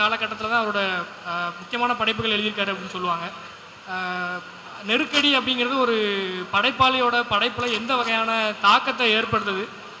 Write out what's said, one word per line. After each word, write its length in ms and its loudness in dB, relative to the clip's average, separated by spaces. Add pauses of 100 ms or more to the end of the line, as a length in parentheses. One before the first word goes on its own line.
காலகட்டத்துல 500 0
தான் 120 2
அவரோட, 180 0 (460)
ஆ, 60 -4 (260)
முக்கியமான 320 -2 (100)
படைப்புகள் 340 0
எழுதியிருக்காரு 380 -2
அப்படின்னு 240 -8
சொல்லுவாங்க. 300 -2 (640)
ஆ, 40 -4 (960)
நெருக்கடி 480 2
அப்படிங்கிறது 480 0
ஒரு 100 4 (580)
படைப்பாளியோட 640 4 (160)
படைப்புல 480 0
எந்த 200 0
வகையான 320 0 (300)
தாக்கத்தை 540 4
ஏற்படுத்துது? 480 0 (380)